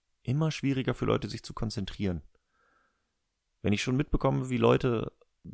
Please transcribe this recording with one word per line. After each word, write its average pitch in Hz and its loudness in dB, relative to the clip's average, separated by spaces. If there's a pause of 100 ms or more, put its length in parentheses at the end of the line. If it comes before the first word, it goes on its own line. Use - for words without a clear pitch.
(220)
immer 151 0
schwieriger 131 0
für - -2
Leute, 107 2
sich 110 -8
zu - -12
konzentrieren. 98 -4 (1400)
Wenn 101 0
ich 101 0
schon 127 -2
mitbekomme, 135 0
wie 127 -2
Leute 120 4 (420)